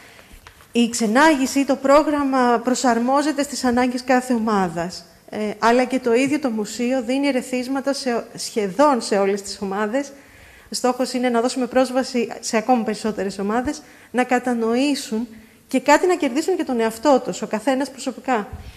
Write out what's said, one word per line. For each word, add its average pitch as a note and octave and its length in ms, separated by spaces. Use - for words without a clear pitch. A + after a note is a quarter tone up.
η A#3+ 160
ξενάγηση, C4 760
το C4 120
πρόγραμμα C#4 880
προσαρμόζεται C4 800
στις C4+ 220
ανάγκες B3 400
κάθε B3+ 300
ομάδας. F#3+ 680
Ε, - 80
αλλά A#3+ 260
και C4 140
το A#3+ 160
ίδιο C4+ 240
το C#4+ 120
μουσείο A#3+ 520
δίνει C4+ 240
ερεθίσματα B3+ 640
σε, B3+ 420
σχεδόν A3+ 640
σε A3 180
όλες G3 240
τις - 180
ομάδες. G#3+ 520
Στόχος B3 420
είναι B3 160
να A#3 120
δώσουμε B3+ 260
πρόσβαση B3 600
σε - 160
ακόμη A3+ 280
περισσότερες G3+ 540
ομάδες, A#3 440
να B3 140
κατανοήσουν B3 1040
και C4 120
κάτι D4 260
να F4+ 80
κερδίσουν D#4 420
και D#4 80
τον B3 160
εαυτό A3+ 440
τους, - 180
ο A3 40
καθένας C4 440
προσωπικά. A#3 580